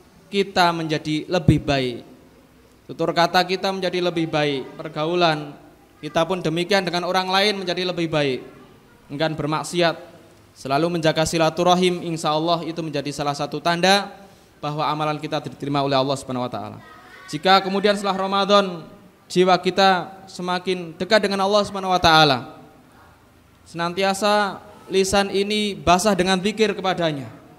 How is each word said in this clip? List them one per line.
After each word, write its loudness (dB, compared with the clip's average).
kita 2
menjadi -2
lebih 2
baik, -2
tutur -4
kata 2
kita -2
menjadi -2
lebih -2
baik, -2
pergaulan -2
kita 0
pun -4
demikian 0
dengan -4
orang -2
lain 2
menjadi -4
lebih -4
baik, -2
enggan -4
bermaksiat, -2
selalu -2
menjaga 2
silaturahim, 2
insya -2
Allah -2
itu -8
menjadi -6
salah -4
satu -6
tanda 2
bahwa -4
amalan -2
kita -4
diterima -4
oleh 0
Allah 2
Subhanahu -6
wa -8
taala. -10
Jika 4
kemudian 0
setelah -4
Ramadan 2
jiwa 4
kita 2
semakin -6
dekat 2
dengan 0
Allah 2
Subhanahu -2
wa 2
taala, 4
senantiasa 0
lisan 2
ini -2
basah 2
dengan 2
zikir 0
kepadanya, -2